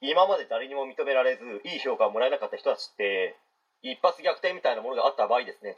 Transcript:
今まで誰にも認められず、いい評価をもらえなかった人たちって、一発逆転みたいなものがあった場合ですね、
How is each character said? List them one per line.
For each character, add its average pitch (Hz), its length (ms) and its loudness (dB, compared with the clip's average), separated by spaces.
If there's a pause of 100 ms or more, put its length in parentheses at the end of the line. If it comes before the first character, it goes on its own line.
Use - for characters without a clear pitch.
今 160 260 6
ま 196 100 2
で 147 80 -6
誰 120 220 -4
に 139 80 -10
も 135 120 -4
認 131 180 -6
め 139 80 0
ら 127 100 4
れ 127 120 2
ず、 113 300 -10
い 170 120 -6
い - 20 -8
評 127 180 -2
価 110 100 4
を 101 40 -2
も 110 80 -2
ら 127 80 4
え - 20 2
な 147 100 0
か 104 80 -4
っ - 20 -10
た - 80 -6
人 139 140 0
た - 60 -2
ち - 160 -14
っ - 20 -20
て、 98 400 0 (460)
一 127 200 -10
発 170 200 2
逆 165 160 0
転 185 160 -2
み 180 80 -10
た 139 100 2
い 117 40 -2
な 110 60 -6
も 117 100 -6
の 127 40 -6
が 120 120 2
あ 143 40 4
っ - 40 -16
た 104 120 2
場 120 100 2
合 123 60 0
で 113 100 -12
す - 100 -20
ね、 98 140 -10